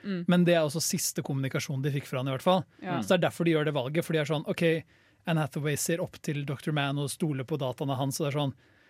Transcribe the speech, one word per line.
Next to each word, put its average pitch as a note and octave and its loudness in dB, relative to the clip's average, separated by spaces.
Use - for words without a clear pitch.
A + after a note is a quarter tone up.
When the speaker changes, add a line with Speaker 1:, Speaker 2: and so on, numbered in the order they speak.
Speaker 1:
Mm. F3+ -6
Speaker 2:
Men F3+ 8
det E3+ 6
er D#3+ 2
også D3+ -2
siste - -2
kommunikasjon C3+ -2
de C#3 0
fikk C#3 -4
fra B2+ -2
han C3+ -2
i - -
hvert B2+ -4
fall. F#3 4
Speaker 1:
Ja. F3+ -4
Speaker 3:
Mm. G3+ -2
Speaker 2:
Så F#3+ 4
det F3+ 6
er D#3+ 4
derfor - -2
de E3+ 4
gjør D3+ 4
det D3 0
valget, D3 -2
for D#3+ -2
de D3 0
er - -
sånn, D3 -2
ok, E3+ 0
Anne D#3+ 2
Hathaway C#3+ -2
ser E3+ 0
opp E3 -6
til C#3+ -4
doktor D3+ -4
Mann C#3+ 0
og C3+ -2
stoler C#3+ -2
på D3 -4
dataene C#3 -2
hans, C#3 -2
så E3 -4
det C#3+ 0
er D3 -2
sånn, C#3 0